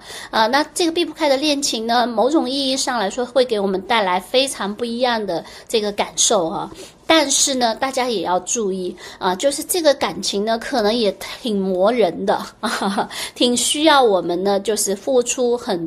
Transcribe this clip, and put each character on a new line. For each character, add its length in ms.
啊， 160
那 160
这 140
个 60
避 120
不 80
开 160
的 80
恋 240
情 260
呢， 200
某 240
种 180
意 220
义 60
上 220
来 120
说， 160
会 180
给 140
我 80
们 160
带 200
来 180
非 260
常 260
不 120
一 160
样 240
的 200
这 120
个 100
感 260
受 300
啊。 240
但 240
是 260
呢， 200
大 160
家 180
也 140
要 180
注 320
意 240
啊， 160
就 160
是 140
这 180
个 120
感 280
情 220
呢， 140
可 220
能 140
也 160
挺 180
磨 320
人 320
的， 160
<laughs> 440
挺 220
需 280
要 160
我 220
们 200
呢， 180
就 160
是 180
付 280
出 340
很 300